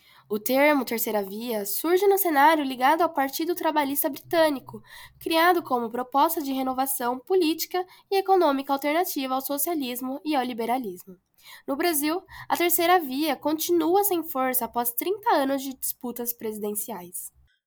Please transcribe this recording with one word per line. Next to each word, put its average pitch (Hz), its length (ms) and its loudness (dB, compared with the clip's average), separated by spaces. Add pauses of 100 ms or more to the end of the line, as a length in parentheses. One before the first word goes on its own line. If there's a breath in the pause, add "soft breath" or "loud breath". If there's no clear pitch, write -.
(280 soft breath)
O 214 120 -4
termo 277 440 4
terceira 226 380 -2
via 214 420 -6
surge 359 440 0
no 392 100 4
cenário 311 460 4
ligado 262 380 2
ao 330 120 0
Partido 311 400 -2
Trabalhista 302 540 -2
Britânico, 294 720 0 (380 loud breath)
criado 339 420 4
como 240 260 -2
proposta 277 540 0
de 269 100 -4
renovação 262 640 -2
política 359 720 0 (240 soft breath)
e 392 60 2
econômica 349 560 4
alternativa 294 640 -2
ao 269 40 -2
socialismo 269 840 -4
e 311 100 -2
ao 262 80 0
liberalismo. 226 720 -6 (480 loud breath)
No 269 120 -4
Brasil, 320 440 0 (280 loud breath)
a - 80 0
terceira 349 420 4
via 285 380 -2
continua 330 640 2
sem 359 220 0
força 262 400 -2
após 240 260 -4
trinta 415 420 -2
anos 277 300 0
de 269 120 -8
disputas 240 580 -8
presidenciais. 208 1000 -8 (340)